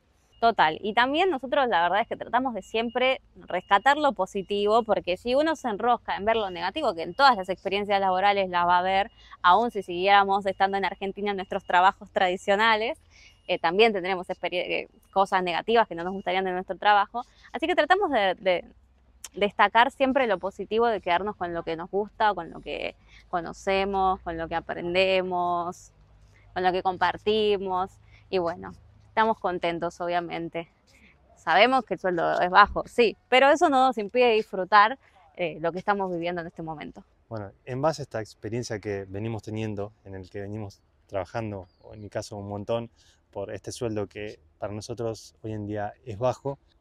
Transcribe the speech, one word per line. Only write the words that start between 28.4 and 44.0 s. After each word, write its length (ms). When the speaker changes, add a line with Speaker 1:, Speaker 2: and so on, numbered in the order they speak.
Speaker 1:
estamos 260
contentos, 600
obviamente. 680
Sabemos 480
que 100
el 60
sueldo 400
es 80
bajo, 380
sí, 280
pero 220
eso 180
no 180
nos 120
impide 340
disfrutar, 640
eh, 240
lo 100
que 80
estamos 320
viviendo 300
en 60
este 160
momento. 420
Speaker 2:
Bueno, 240
en 160
base 180
a 40
esta 160
experiencia 580
que 280
venimos 360
teniendo, 500
en 80
el 160
que 100
venimos 400
trabajando, 640
o 100
en 80
mi 80
caso 300
un 100
montón, 420
por 220
este 180
sueldo 360